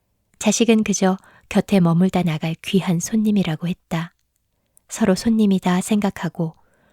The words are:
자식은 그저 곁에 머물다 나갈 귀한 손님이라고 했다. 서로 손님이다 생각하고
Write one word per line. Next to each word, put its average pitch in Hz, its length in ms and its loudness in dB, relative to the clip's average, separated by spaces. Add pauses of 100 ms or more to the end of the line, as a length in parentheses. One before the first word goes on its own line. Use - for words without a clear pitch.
(380)
자식은 220 460 2
그저 190 320 0 (320)
곁에 196 320 0
머물다 175 420 2
나갈 160 400 -2
귀한 175 380 0
손님이라고 202 680 -2
했다. 170 460 -8 (760)
서로 202 260 0
손님이다 196 680 0
생각하고 185 720 -4 (380)